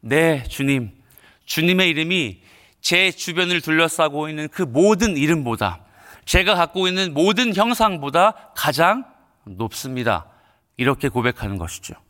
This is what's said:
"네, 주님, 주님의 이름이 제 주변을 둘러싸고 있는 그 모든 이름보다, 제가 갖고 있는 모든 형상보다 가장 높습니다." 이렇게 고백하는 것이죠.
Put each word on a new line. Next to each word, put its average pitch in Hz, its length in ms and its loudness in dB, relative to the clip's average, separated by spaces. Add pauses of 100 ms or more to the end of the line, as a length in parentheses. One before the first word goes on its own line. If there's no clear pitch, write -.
"네, 147 420 0
주님, 135 480 -4 (540)
주님의 180 440 4
이름이 160 520 -2 (400)
제 185 280 2
주변을 175 520 -2
둘러싸고 156 680 0
있는 151 200 -8
그 - 120 -8
모든 180 560 2
이름보다, 127 640 0 (460)
제가 190 280 2
갖고 180 340 0
있는 185 280 -2
모든 202 400 2
형상보다 196 1000 0
가장 170 500 0 (380)
높습니다." 110 840 -4 (500)
이렇게 127 320 0
고백하는 113 480 -4
것이죠. - 380 -12 (140)